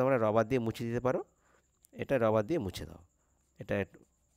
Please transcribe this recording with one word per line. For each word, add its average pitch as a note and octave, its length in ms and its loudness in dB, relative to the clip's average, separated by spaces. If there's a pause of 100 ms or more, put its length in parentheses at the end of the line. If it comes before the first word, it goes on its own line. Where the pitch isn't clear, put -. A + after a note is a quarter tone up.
তোমরা C3 160 2 (100)
রবার A2 240 4
দিয়ে C3 160 2
মুছে A2+ 220 -4
দিতে A#2+ 180 -2
পারো, C3 140 0 (840)
এটা - 120 -2 (100)
রবার A2 240 4
দিয়ে D#3+ 180 0
মুছে - 240 -8
দাও, D#2+ 120 -18 (580)
এটা - 140 -4 (100)
একটু - 140 -14 (380)